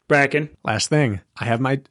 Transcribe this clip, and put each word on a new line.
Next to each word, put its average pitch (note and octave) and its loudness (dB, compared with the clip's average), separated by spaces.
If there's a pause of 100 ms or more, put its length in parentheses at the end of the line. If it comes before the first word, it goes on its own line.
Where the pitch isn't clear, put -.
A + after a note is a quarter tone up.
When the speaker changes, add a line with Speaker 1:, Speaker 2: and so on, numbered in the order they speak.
Speaker 1:
Bracken. D3 2 (160)
Speaker 2:
Last A2 -2
thing, B2+ 0 (180)
I A2+ -8
have A#2 0
my, C3 0 (100)